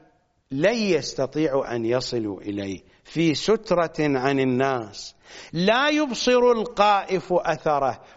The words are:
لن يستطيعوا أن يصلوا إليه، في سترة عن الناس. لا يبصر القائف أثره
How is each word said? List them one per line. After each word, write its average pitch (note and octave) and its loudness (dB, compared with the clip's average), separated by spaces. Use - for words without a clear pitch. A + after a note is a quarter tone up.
لن E3+ 2
يستطيعوا D3 -2
أن A#2 -2
يصلوا A#2 -2
إليه، G2+ -8
في D#3 0
سترة F3+ 0
عن C#3 2
الناس. B2+ -2
لا A3 2
يبصر B3 2
القائف G3+ 0
أثره D3 0